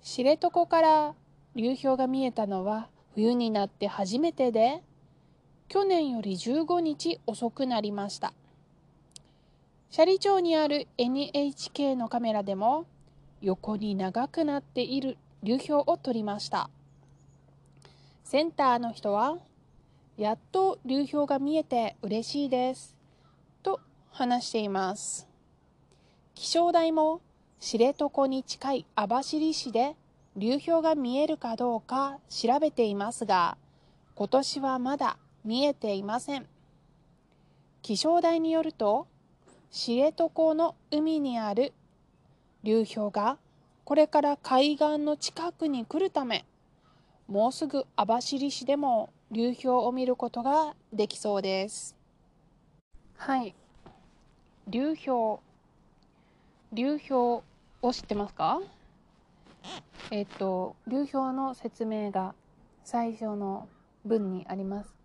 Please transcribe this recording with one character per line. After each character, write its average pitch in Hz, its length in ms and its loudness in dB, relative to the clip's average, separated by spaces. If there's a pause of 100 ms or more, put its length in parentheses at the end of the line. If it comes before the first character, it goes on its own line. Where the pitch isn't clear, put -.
知 - 180 -6
床 330 460 4
か 330 140 6
ら 311 340 6 (400)
流 240 200 0
氷 262 220 0
が 262 80 2
見 262 180 0
え 254 80 0
た 220 140 -2
の 190 200 -4
は 214 220 -4 (280)
冬 220 180 4
に 240 160 2
な 208 160 2
っ - 20 -6
て 202 200 -4
初 196 320 -2
め 330 120 2
て 254 200 2
で、 240 320 4 (880)
去 392 140 4
年 339 280 4
よ 233 100 -4
り 196 160 -2
十 285 280 0
五 349 160 2
日 330 440 -2
遅 226 240 -2
く 262 160 -2
な 240 160 0
り 208 100 -2
ま 202 200 -4
し - 80 -12
た。 - 120 -4 (1600)
斜 359 280 6
里 - 20 2
町 392 220 4
に 330 160 2
あ 302 100 2
る 285 180 -2 (120)
エ 240 100 0
ヌ 277 260 -2
エ 285 120 2
イ 277 80 -4
チ - 180 -12
ケ 277 220 0
ー - 20 0
の 233 140 -4
カ 240 100 -2
メ 233 140 -2
ラ 208 100 -2
で 196 120 -4
も 254 300 0 (540)
横 202 380 -2
に 208 180 -2
長 190 320 -2
く 330 160 -2
な 285 160 0
っ - 20 -10
て - 200 -6
い 262 180 -2
る 269 180 -6 (260)
流 226 160 2
氷 294 160 -2
を 294 220 2
撮 269 140 -6
り 226 120 -2
ま 208 180 -6
し - 80 -12
た。 - 200 -4 (1600)
セ 285 180 2
ン 330 80 0
タ 262 240 4
ー 240 40 0
の 233 120 -4
人 208 220 -2
は、 262 240 2 (800)
「や 208 160 0
っ 226 60 -6 (120)
と 381 340 2
流 269 220 0
氷 294 180 0
が 277 140 0
見 285 160 0
え 311 80 2
て 233 380 -2
嬉 220 280 -4
し 285 180 -2
い - 20 -4
で 254 260 0
す」 - 220 -20 (680)
と 381 160 -2 (320)
話 247 360 0
し - 40 -10
て 226 80 0
い 214 80 -2
ま 190 300 -2
す。 - 280 -10 (1080)
気 - 160 -8
象 339 220 4
台 330 180 4
も 320 300 2 (400)
知 226 200 -2
床 277 460 2
に 262 160 -2
近 - 300 -6
い 254 200 -4
網 208 220 0
走 311 380 0
市 - 180 -6
で 247 240 2 (400)
流 226 240 0
氷 330 240 2
が 320 120 4
見 254 220 -2
え 294 80 2
る 311 120 -2
か 233 180 -6
ど 240 220 -2
う - 40 -6
か 277 460 -4
調 247 320 2
べ 302 120 2
て 240 120 2
い 208 100 0
ま 202 200 -4
す - 120 -6
が、 185 320 2 (580)
今 202 120 -2
年 277 320 0
は 262 200 -2
ま 262 180 -2
だ 269 200 -2 (280)
見 233 180 -2
え 285 100 2
て 214 200 -4
い 196 100 -4
ま 214 160 -4
せ 277 180 -8
ん。 233 80 -10 (1400)
気 214 140 -4
象 330 240 4
台 330 220 2
に 320 100 0
よ 320 100 2
る 311 120 -4
と、 220 340 0 (640)
知 - 280 -4
床 320 560 2
の 320 220 0 (160)
海 311 280 0
に 262 180 -2
あ 214 160 -2
る 247 200 0 (880)
流 220 220 4
氷 208 260 -4
が 220 260 0 (460)
こ 277 120 0
れ 302 120 8
か 302 140 4
ら 285 160 2
海 285 400 2
岸 302 220 2
の 294 180 0
近 - 340 -6
く 320 160 -4
に 254 180 -2
来 302 140 -4
る 381 100 0
た 285 140 -2
め、 233 220 -2 (840)
も 208 220 2
う - 20 -4
す 311 160 -6
ぐ 269 180 -4 (120)
網 220 160 2
走 269 360 -2
市 262 160 -10
で 277 120 2
も 247 320 0 (200)
流 233 240 0
氷 247 320 0
を 247 60 0
見 254 140 -2
る 247 100 0
こ 240 140 -4
と 240 120 -8
が 294 320 2 (200)
で 208 160 0
き - 100 -10
そ 202 200 -2
う - 20 -4
で 190 260 -2
す。 - 300 -14 (1200)
は 262 260 -2
い。 190 120 -12 (1120)
流 277 260 -2
氷。 233 460 -2 (1300)
流 262 260 -2
氷 240 460 0 (380)
を 247 100 2
知 - 80 -6
っ - 40 -16
て - 120 -4
ま 208 140 -4
す - 40 -20
か？ 220 280 0 (1500)
え 208 100 -4
っ 202 40 -6
と、 185 520 -4 (100)
流 269 180 -2
氷 262 300 -4
の 269 180 -4
説 233 320 -8
明 214 240 -4
が 190 260 -4 (500)
最 233 260 -4
初 220 240 -8
の 202 320 -6 (380)
文 208 260 0
に 185 160 -8
あ 190 80 -8
り 196 80 -6
ま 202 220 -8
す。 - 180 -20